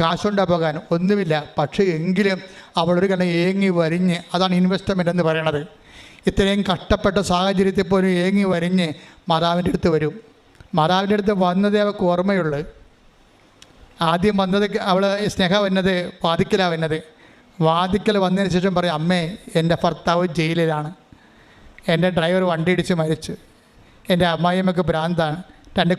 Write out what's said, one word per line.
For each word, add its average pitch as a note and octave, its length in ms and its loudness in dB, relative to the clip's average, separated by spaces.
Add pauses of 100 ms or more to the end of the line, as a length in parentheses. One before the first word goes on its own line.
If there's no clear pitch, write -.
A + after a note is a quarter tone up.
കാശുണ്ടാ F#3+ 500 0
പോകാൻ E3 220 0 (220)
ഒന്നുമില്ല. F#3 380 0 (260)
പക്ഷേ D#3 240 0 (140)
എങ്കിലും F#3 400 0 (440)
അവളൊരു F3 300 2
കണ്ണ് F3+ 160 0 (180)
ഏങ്ങി F#3+ 240 0 (100)
വരിഞ്ഞ്, E3+ 380 0 (180)
അതാണ് F3+ 260 2
ഇൻവെസ്റ്റ്മെന്റ് F#3 520 0
എന്ന് F3 160 0
പറയണത്. D#3 320 -2 (680)
ഇത്രയും G3+ 320 0 (100)
കഷ്ടപ്പെട്ട G3 460 -2 (140)
സാഹചര്യത്തിൽ F#3+ 600 0
പോലും F#3+ 200 2 (140)
ഏങ്ങി G3 280 2
വരിഞ്ഞ് F3 340 0 (420)
മാതാവിൻ്റെ E3+ 440 0
അടുത്ത് F3+ 220 0
വരും. D3+ 180 -2 (640)
മാതാവിൻ്റെ F#3 400 2
അടുത്ത് G3+ 160 0 (120)
വന്നതേ G3+ 400 2
അവൾക്ക് G#3 260 -2
ഓർമ്മയുള്ളൂ. F3 480 0 (1500)
ആദ്യം F#3+ 300 2
വന്നത് G3 240 0 (260)
അവൾ F#3 120 2 (320)
സ്നേഹ F#3 180 0 (120)
വന്നത് F#3+ 300 0 (300)
വാതിക്കലാ E3+ 500 0
വന്നത്. D#3+ 240 -4 (680)
വാതിക്കൽ F#3 480 0 (100)
വന്നതിന് F#3 300 0
ശേഷം F3+ 220 0
പറയും, F3 220 0
"അമ്മേ, F3 220 0 (380)
എൻ്റെ E3 220 2
ഭർത്താവ് E3+ 420 0 (140)
ജയിലിലാണ്, D#3+ 520 -2 (1040)
എൻ്റെ E3+ 240 2
ഡ്രൈവർ F3+ 340 2
വണ്ടി D#3+ 240 0
ഇടിച്ച് - 260 -2
മരിച്ചു, D#3+ 320 -4 (800)
എൻ്റെ F3+ 140 4 (100)
അമ്മായിയമ്മക്ക് F3+ 540 0
ഭ്രാന്താണ്, D#3+ 480 -2 (400)
രണ്ട് F3 220 2